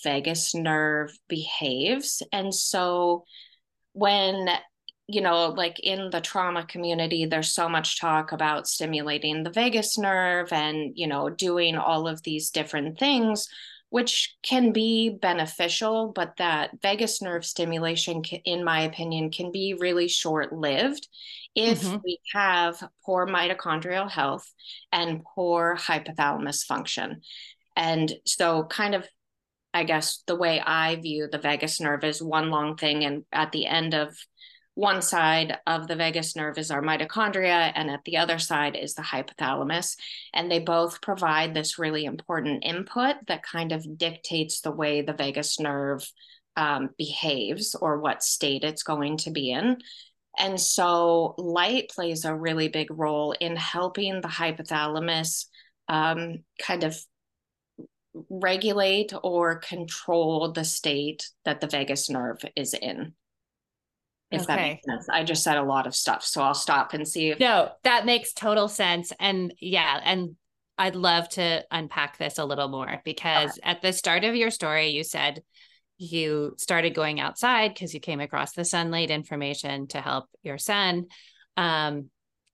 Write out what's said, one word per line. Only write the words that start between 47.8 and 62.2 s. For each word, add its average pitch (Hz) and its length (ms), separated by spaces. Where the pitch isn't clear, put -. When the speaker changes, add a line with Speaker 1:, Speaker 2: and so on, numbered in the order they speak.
Speaker 1:
what 151 220
state 139 400
it's 156 200
going 151 360
to 160 120
be 139 200
in. 220 280
And 190 220
so 170 760
light 180 500
plays 165 380
a 156 100
really 160 320
big 156 220
role 151 420
in 170 240
helping 185 640
the 175 80
hypothalamus, 160 1200
um, 165 560
kind 175 240
of 156 100
regulate 196 920
or 170 340
control 165 960
the 160 120
state 147 640
that 147 160
the 147 40
vagus 139 440
nerve 123 340